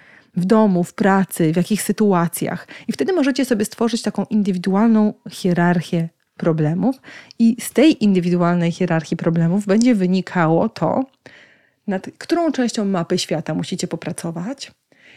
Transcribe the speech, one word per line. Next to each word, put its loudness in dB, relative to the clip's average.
w -2
domu, 4
w -8
pracy, 2
w 0
jakich 0
sytuacjach. 0
I -4
wtedy -2
możecie 0
sobie 0
stworzyć -4
taką -4
indywidualną 2
hierarchię 0
problemów. 0
I 2
z -12
tej 4
indywidualnej 2
hierarchii -2
problemów 0
będzie 4
wynikało 0
to, -2
nad -6
którą -2
częścią -2
mapy 0
świata -4
musicie -6
popracować -10